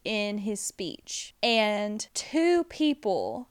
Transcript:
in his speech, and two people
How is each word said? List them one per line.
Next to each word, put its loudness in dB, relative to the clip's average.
in -2
his -4
speech, -8
and 2
two 2
people 0